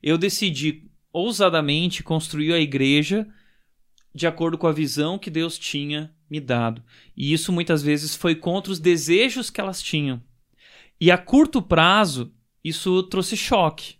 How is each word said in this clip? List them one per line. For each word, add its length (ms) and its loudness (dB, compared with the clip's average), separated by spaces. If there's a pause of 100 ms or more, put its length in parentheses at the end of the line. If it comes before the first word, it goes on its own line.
Eu 160 2
decidi 680 -2 (260)
ousadamente 920 0
construir 500 -2
a 60 2
igreja 680 2 (880)
de 120 -6
acordo 320 -2
com 100 0
a 40 4
visão 480 -2
que 100 -10
Deus 300 -4
tinha 540 -8 (160)
me 100 -6
dado. 420 -2 (340)
E 180 -2
isso 180 -2
muitas 320 0
vezes 320 -2
foi 200 0
contra 360 -4
os 80 -6
desejos 680 2
que 100 -10
elas 220 -8
tinham. 420 -4 (760)
E 120 6
a 60 6
curto 440 4
prazo, 720 2 (300)
isso 400 0
trouxe 320 -4
choque. 640 0